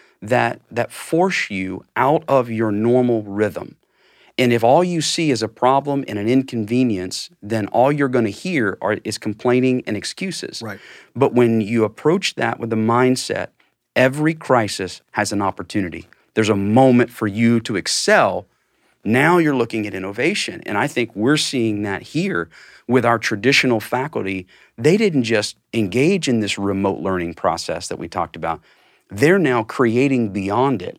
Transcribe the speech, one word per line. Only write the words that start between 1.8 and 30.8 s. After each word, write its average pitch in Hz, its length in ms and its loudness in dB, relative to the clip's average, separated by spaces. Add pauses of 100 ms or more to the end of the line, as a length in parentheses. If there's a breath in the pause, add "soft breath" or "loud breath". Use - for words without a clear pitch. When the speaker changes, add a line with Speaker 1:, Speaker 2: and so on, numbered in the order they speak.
Speaker 1:
out 135 320 2
of 127 240 2
your 110 220 0
normal 120 500 2
rhythm. 104 540 -4 (640 soft breath)
And 120 140 4
if 117 100 2
all 143 220 6
you 175 160 -2
see 156 300 0
is 110 120 0
a 110 60 -2
problem 139 600 0
and 104 100 -6
an 104 100 -2
inconvenience, 120 1000 0 (120)
then 104 260 -4
all 127 220 2
you're 143 180 0
gonna 123 200 2
hear 123 540 -2
are, 104 200 -2
is 107 140 -6
complaining 127 720 0
and 107 100 -4
excuses. - 640 -8
Speaker 2:
Right. 104 180 -10 (360 loud breath)
Speaker 1:
But 120 180 2
when 117 300 4
you 110 220 2
approach 156 500 -2
that 117 260 -4
with 117 80 -6
the 110 80 -2
mindset, 120 720 2 (460)
every 143 400 2
crisis 110 680 -2 (120)
has 107 200 -2
an 101 80 0
opportunity. 92 680 -4 (280 soft breath)
There's 110 160 2
a 101 60 2
moment 123 520 4
for - 180 -6
you 113 340 2
to 110 160 -6
excel. 101 720 0 (580)
Now 143 340 4
you're 151 180 2
looking 113 300 -2
at 98 80 -10
innovation. 101 720 -6
And 104 100 -4
I 117 100 0
think 120 300 -4
we're 135 220 2
seeing 113 460 -2
that 98 180 -6
here 87 480 -4 (360 loud breath)
with 120 200 2
our 117 120 2
traditional 120 600 0
faculty. 101 680 -6 (300 soft breath)
They 156 220 4
didn't 170 240 2
just 110 340 -2 (160)
engage 131 560 0
in 117 120 2
this 101 180 -4
remote 98 420 -2
learning 87 340 -4
process 82 540 -4
that - 100 -8
we 85 80 -10
talked 85 300 -6
about. 80 240 -6 (480 soft breath)
They're 147 300 2
now 127 240 2
creating 120 720 0
beyond 101 500 0